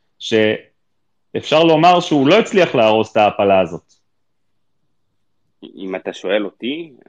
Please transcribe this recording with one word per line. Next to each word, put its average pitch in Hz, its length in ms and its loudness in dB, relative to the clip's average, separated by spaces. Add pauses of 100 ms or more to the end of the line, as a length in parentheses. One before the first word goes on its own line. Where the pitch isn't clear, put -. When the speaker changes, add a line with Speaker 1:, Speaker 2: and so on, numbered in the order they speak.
(200)
Speaker 1:
שאפשר - 1400 -4
לומר 170 360 4
שהוא 147 280 0
לא 190 120 4
הצליח 185 360 0
להרוס 110 360 0
את - 60 -2
ההעפלה 101 420 2
הזאת? 85 220 -4 (1900)
Speaker 2:
אם 95 200 -12
אתה 92 180 -10
שואל 101 320 -4
אותי, 147 460 -12 (180)